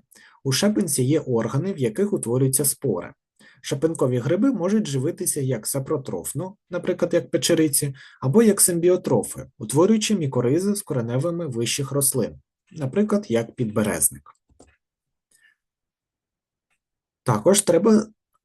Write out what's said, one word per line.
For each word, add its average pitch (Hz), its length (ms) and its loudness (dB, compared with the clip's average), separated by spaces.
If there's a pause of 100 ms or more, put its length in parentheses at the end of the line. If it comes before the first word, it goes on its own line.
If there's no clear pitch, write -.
(440)
У 135 80 -2
шапинці 196 520 0
є 147 160 2
органи, 135 540 -2
в - 40 -8
яких 147 360 -2
утворюються 135 520 0
спори. 90 480 -4 (480)
Шапинкові 147 560 -2
гриби 190 340 2
можуть 190 360 0
живитися 151 540 -4
як 131 260 -4
сапротрофно, 135 880 -6 (140)
наприклад, 175 440 -2
як - 180 0
печериці, 151 640 0 (260)
або 165 220 4
як 202 180 4
симбіотрофи, 175 880 0 (100)
утворюючи 196 580 2
мікоризи 147 600 0
з - 60 -8
кореневими 143 680 -4
вищих 117 440 -4
рослин, 120 500 -2 (300)
наприклад, 196 580 -2
як 113 260 -2
підберезник. 104 760 -2 (3000)
Також 127 380 4
треба 214 460 4 (380)